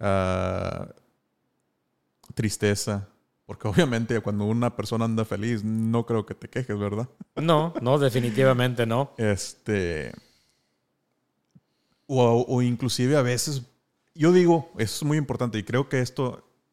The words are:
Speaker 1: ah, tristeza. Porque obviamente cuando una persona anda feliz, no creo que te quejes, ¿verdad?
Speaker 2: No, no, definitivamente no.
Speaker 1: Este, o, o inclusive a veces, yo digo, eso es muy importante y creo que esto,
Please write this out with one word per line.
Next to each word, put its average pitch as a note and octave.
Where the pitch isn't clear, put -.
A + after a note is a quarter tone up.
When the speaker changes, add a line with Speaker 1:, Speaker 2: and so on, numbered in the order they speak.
Speaker 1:
ah, F#2
tristeza. G#2
Porque G#2
obviamente A#2
cuando G#2
una A#2
persona A2+
anda A2+
feliz, G#2
no A2+
creo A2
que -
te -
quejes, A2+
¿verdad? G#2
Speaker 2:
No, D#3+
no, C3
definitivamente B2
no. B2
Speaker 1:
Este, F#2
o, B2
o B2+
inclusive B2
a C#3
veces, B2
yo E3
digo, E3+
eso A2
es -
muy D3+
importante B2+
y G2+
creo C3
que C3
esto, B2+